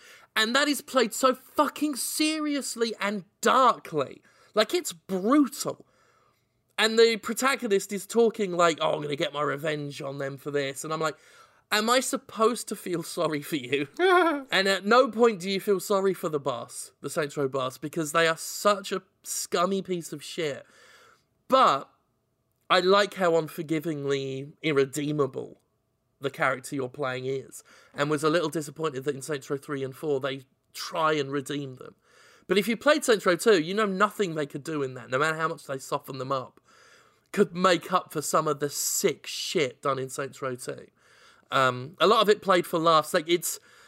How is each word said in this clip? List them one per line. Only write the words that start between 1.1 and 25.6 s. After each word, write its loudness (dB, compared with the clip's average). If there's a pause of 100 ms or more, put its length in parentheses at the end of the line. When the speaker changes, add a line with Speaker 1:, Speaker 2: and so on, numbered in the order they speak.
Speaker 1:
so 2
fucking -2
seriously -2
and -4 (160)
darkly. 2 (340)
Like, 2
it's -2
brutal. 0 (920)
And 2
the 8
protagonist 0
is -6
talking 2
like, 4
"Oh, 2
I'm -4
gonna -4
get -2
my -2
revenge -4
on -8
them -8
for -10
this." -4
And -6
I'm -4
like, -2 (560)
"Am 0
I 4
supposed -2
to -6
feel -6
sorry -2
for -6
you?" -2 (120)
Speaker 2:
<laughs> - (520)
Speaker 1:
And 2
at 0
no 6
point 2
do -4
you 0
feel 0
sorry 2
for -4
the -2
boss, -8
the -10
Saints -4
Row 0
boss, -4
because -6
they 4
are 2
such -2
a -6 (180)
scummy -2
piece -6
of -12
shit. -8 (840)
But 4 (840)
I 6
like 4
how 2
unforgivingly -4 (160)
irredeemable 0 (600)